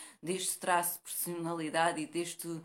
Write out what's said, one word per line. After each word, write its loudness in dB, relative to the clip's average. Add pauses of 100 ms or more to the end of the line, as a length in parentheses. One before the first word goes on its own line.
(220)
deste -2
traço 2
de -20
personalidade 0
e -2
deste -4